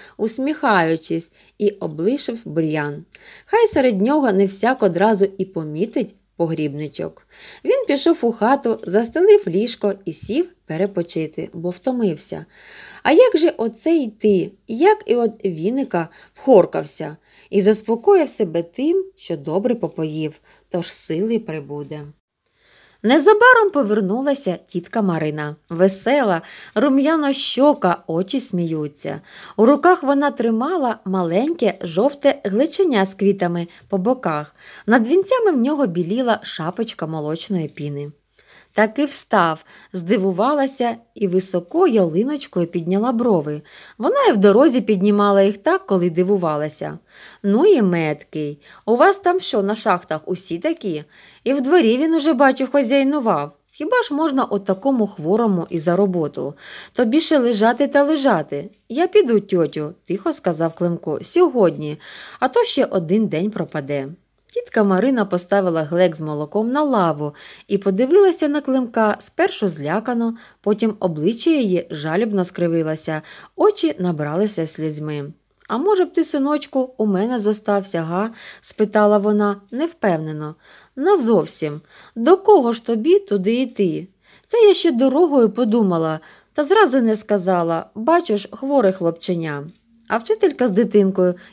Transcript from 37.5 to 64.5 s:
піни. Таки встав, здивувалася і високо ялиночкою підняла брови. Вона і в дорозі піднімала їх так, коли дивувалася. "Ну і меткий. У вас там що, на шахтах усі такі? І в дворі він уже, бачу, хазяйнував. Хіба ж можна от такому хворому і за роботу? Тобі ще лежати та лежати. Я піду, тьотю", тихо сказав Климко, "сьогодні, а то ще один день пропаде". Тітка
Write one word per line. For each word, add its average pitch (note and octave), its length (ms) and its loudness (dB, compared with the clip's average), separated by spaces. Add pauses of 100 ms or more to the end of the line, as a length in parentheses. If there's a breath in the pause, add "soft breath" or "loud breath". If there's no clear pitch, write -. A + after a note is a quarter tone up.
піни. D3 440 -10 (640 soft breath)
Таки A3 280 0
встав, F3 600 0 (280 soft breath)
здивувалася A#3 1040 -2 (180)
і G3+ 140 -4
високо F#3 580 -2
ялиночкою G#3 800 0
підняла F#3+ 460 -2
брови. D#3 500 -2 (360 loud breath)
Вона A#4+ 300 0
і E4+ 40 4
в A#3 40 2
дорозі A3+ 440 6
піднімала G3+ 640 2
їх G3+ 160 2
так, F#4 280 -2
коли F3+ 240 0
дивувалася. D#3+ 880 -2 (440 loud breath)
"Ну G#3+ 240 2
і F4 160 6
меткий. D#3 800 -2 (260 soft breath)
У A3+ 100 2
вас F#4+ 220 4
там F4+ 220 0
що, A#3 220 -2
на G3+ 120 -2
шахтах F3+ 520 -2
усі F3 320 -8
такі? F#3 460 -6 (400 soft breath)
І B3 80 0
в C#4 80 0
дворі B3+ 380 4
він D#4+ 160 0
уже, D#4 180 0
бачу, C4 400 2
хазяйнував. C4 800 0 (200)
Хіба A4+ 300 -2
ж F#4 120 -6
можна C#4 300 0
от G3 200 -6
такому A3 420 0
хворому G3 640 -2
і E3+ 80 -6
за E3+ 180 0
роботу? D#3+ 580 -2 (380 loud breath)
Тобі B3 280 0
ще D#4+ 180 2
лежати A#3+ 500 2
та C#4+ 140 2
лежати. G#3+ 680 0 (180)
Я D4+ 180 -2
піду, C#4 340 4
тьотю", D#3+ 540 -2 (100)
тихо G3+ 280 -4
сказав E3 420 -2
Климко, E3+ 480 -4
"сьогодні, F3 760 0 (420 loud breath)
а C4 80 0
то A#4 160 2
ще C4 200 0
один F#3+ 420 0
день E3 240 -4
пропаде". D3 580 -6 (380)
Тітка A#4 380 -2